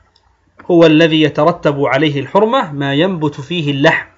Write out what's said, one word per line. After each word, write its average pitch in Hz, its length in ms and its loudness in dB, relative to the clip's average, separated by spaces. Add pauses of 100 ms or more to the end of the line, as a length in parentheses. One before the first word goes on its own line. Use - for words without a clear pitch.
(720)
هو 170 160 6
الذي 156 360 4
يترتب 151 640 0
عليه 139 360 0
الحرمة، 196 520 -2
ما 139 220 -4
ينبت 156 460 -2
فيه 147 300 -6
اللحم، 143 360 0 (120)